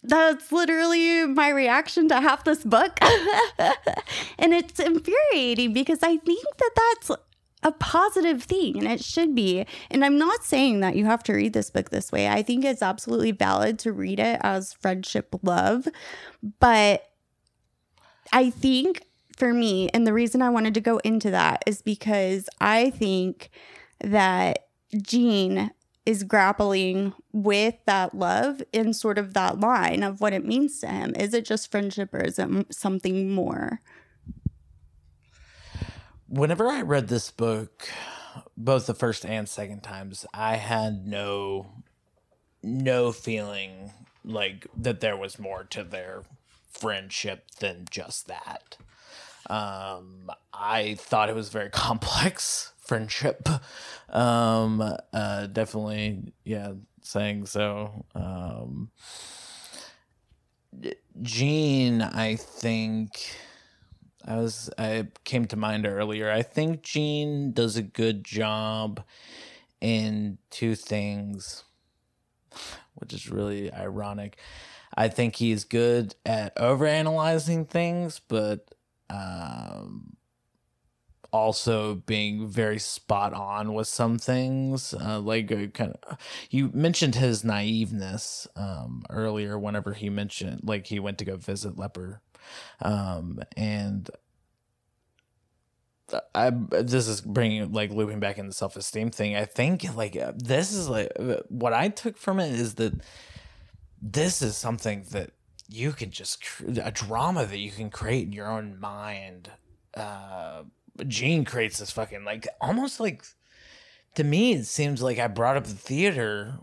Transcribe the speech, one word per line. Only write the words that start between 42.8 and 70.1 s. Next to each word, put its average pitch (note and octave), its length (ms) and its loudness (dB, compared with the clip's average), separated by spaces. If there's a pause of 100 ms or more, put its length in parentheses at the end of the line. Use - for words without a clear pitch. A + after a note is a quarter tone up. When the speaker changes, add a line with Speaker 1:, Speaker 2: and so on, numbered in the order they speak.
Speaker 2:
feeling G2+ 800 -8 (320)
like G2 500 -6
that A2+ 240 -2
there G#2+ 160 0
was G2 240 -10
more F#2+ 260 -10
to - 200 -10
their F#2 380 -12 (460)
friendship G2 800 -8 (100)
than F2+ 300 -6
just - 380 -10
that. - 480 -14 (720)
Um, F#2+ 800 -8 (240)
I G#2+ 420 -2
thought G#2+ 340 0
it A2 60 -4
was A2 140 -6
very G2+ 200 -6
<laughs> - 20 -14
complex - 1080 -2
friendship. - 680 -2 (600)
Um, A2+ 720 4 (320)
uh, G2+ 340 -2
definitely, G#2+ 840 -4 (100)
yeah, G2+ 300 -6 (280)
saying G#2 440 -4
so. G#2 600 -4 (100)
Um, F2 760 -8 (2250)
Jean, B2+ 800 2
I A2 340 -2
think, A2 1000 -6 (880)
I A2+ 120 -6
was, A2+ 400 -4
I A2 300 -2 (160)
came A#2+ 240 0
to - 80 -6
mind G#2+ 300 -2
earlier. G#2+ 460 -2
I A2 100 2
think D#3 400 -2
Jean D3 720 -2
does A2+ 240 0
a A2+ 40 -2
good G#2+ 420 -2
job A2 800 -4 (800)
in G#2+ 560 -2 (120)